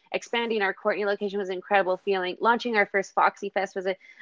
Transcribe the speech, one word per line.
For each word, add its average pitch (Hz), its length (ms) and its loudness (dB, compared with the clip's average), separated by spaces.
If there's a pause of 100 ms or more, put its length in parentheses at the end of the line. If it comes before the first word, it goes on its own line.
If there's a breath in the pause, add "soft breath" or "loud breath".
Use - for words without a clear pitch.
(140)
Expanding 233 480 -2
our 196 120 0
Courtenay 208 320 -2
location 202 340 -2
was 185 100 -4
an 190 60 -4
incredible 185 420 2
feeling. 185 420 -2
Launching 233 380 2
our 202 80 6
first 196 280 -2
Foxy 196 360 2
Fest 190 260 -4
was 185 120 -6
a, 190 80 -2 (260 loud breath)